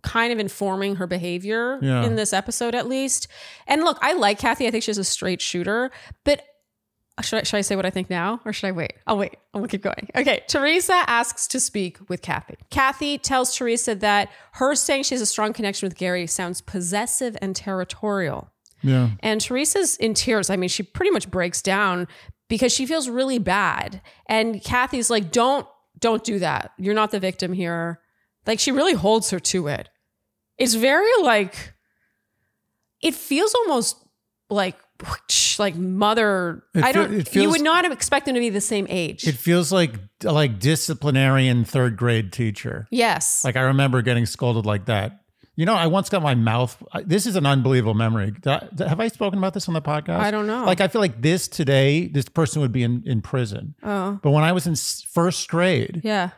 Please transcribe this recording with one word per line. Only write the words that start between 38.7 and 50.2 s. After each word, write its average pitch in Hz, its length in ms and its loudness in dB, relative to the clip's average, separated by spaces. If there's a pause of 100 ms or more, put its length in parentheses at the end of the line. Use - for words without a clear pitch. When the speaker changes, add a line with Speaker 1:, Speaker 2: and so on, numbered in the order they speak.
Speaker 1:
age. 170 380 -4
Speaker 2:
It 147 100 0
feels 170 360 2
like, 165 220 2 (280)
like 147 360 2
disciplinarian 135 1080 2
third 123 320 0
grade 110 360 0
teacher. 110 580 -4
Speaker 1:
Yes. 233 540 0
Speaker 2:
Like, 123 120 0
I 131 60 2
remember 135 400 4
getting 120 240 2
scolded 113 400 0
like 104 200 0
that. 110 340 -2 (360)
You 165 100 0
know, 220 80 4
I 170 140 2
once 190 200 0
got 185 140 0
my 139 140 2
mouth, 117 440 2 (120)
I, - 100 -8
this 196 240 0
is 208 80 -2
an 165 100 2
unbelievable 127 500 4
memory. 110 360 0
Did 98 160 -10
I, 143 260 -2
did, 190 140 -4
have 170 140 0
I 226 80 0
spoken 202 320 -2
about 185 140 0
this 202 120 -4
on 170 80 -2
the 156 80 -2
podcast? 151 380 -2